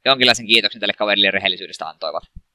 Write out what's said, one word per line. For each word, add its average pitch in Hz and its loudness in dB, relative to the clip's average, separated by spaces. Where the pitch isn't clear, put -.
jonkinlaisen 123 2
kiitoksen 107 2
tälle 101 -2
kaverille 101 0
rehellisyydestä 92 -4
antoivat. 80 -8